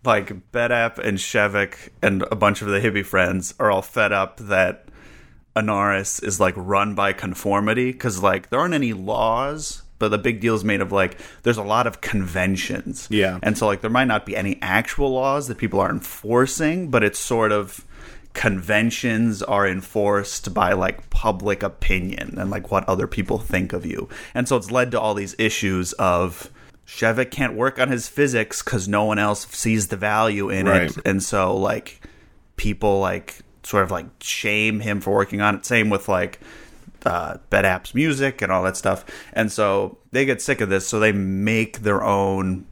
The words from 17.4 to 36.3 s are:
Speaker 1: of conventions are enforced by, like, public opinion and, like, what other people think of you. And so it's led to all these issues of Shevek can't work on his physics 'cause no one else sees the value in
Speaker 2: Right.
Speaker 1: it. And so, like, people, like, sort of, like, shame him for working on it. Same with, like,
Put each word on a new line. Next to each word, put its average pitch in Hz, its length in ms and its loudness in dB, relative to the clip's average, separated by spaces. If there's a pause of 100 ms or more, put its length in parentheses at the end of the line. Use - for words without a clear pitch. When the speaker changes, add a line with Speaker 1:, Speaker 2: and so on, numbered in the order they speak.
Speaker 1:
of 101 320 -2 (480)
conventions 110 1120 0
are 101 240 2
enforced 101 840 0
by, 92 200 2
like, 92 380 -2
public 101 520 0
opinion - 760 -2
and, 95 140 -4
like, 98 220 -8
what 95 160 2
other 95 180 0
people 104 320 -2
think 92 340 -2
of 87 140 -6
you. - 220 -6 (260)
And 123 140 -2
so 135 80 2
it's 110 160 -4
led 123 180 2
to 113 100 0
all 107 140 0
these 98 240 -6
issues 95 540 0
of 90 580 0 (340)
Shevek 117 460 0
can't 127 240 -2
work 123 240 0
on 127 100 2
his 120 200 -2
physics 123 520 0
'cause 98 280 -4
no 104 160 2
one 107 160 0
else 104 320 0
sees 110 340 0
the 104 100 -6
value 104 540 0
in 95 160 0
Speaker 2:
Right. 92 240 4
Speaker 1:
it. - 140 -10
And 98 180 0
so, 95 340 0
like, - 440 -4 (560)
people, 101 420 0
like, 92 380 -4 (260)
sort 101 220 2
of, 87 80 -4
like, 82 140 -6 (140)
shame 107 600 -2
him 104 200 -2
for 98 140 0
working 101 260 0
on 104 140 2
it. - 100 -8
Same 110 260 2
with, 98 180 0
like, 90 320 -2 (640)